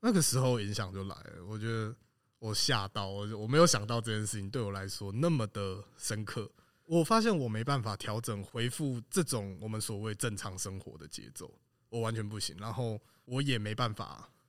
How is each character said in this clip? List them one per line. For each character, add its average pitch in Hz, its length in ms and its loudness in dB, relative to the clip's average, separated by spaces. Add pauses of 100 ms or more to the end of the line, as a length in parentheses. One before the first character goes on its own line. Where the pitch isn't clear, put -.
那 226 100 4
个 190 100 8
时 139 160 6
候 127 220 6
影 104 160 -2
响 101 180 -2
就 98 120 -4
来 95 100 -6
了。 - 300 -16
我 104 120 -8
觉 107 120 -4
得 113 260 -2 (440)
我 110 160 -4
吓 104 340 4
到， 98 200 -4
我， 101 300 -6
我 107 80 -4
没 127 100 4
有 170 100 12
想 107 200 4
到 117 120 0
这 113 140 -2
件 107 80 0
事 107 180 -2
情 98 120 -6
对 131 100 -4
我 104 100 -2
来 98 160 -6
说 98 240 -6
那 131 200 2
么 127 180 2
的 98 340 -6 (140)
深 107 260 -4
刻。 - 260 -6 (360)
我 165 180 4
发 220 180 6
现 214 160 4
我 131 120 0
没 107 160 0
办 139 180 2
法 104 140 -2
调 110 240 -4
整 104 240 -4
恢 117 240 -2
复 127 420 -2
这 190 120 2
种 101 360 -2
我 104 80 -8
们 110 140 -2
所 104 200 -4
谓 107 140 -4
正 107 220 -2
常 95 200 -8
生 95 220 -6
活 - 200 -14
的 82 100 -16
节 53 260 -14
奏， - 180 -14 (360)
我 117 140 -2
完 113 120 0
全 110 140 -2
不 107 100 -6
行。 98 200 -6
然 107 140 -8
后 113 280 -2 (240)
我 127 160 -2
也 139 180 2
没 104 160 -2
办 113 180 0
法 95 380 -10 (180)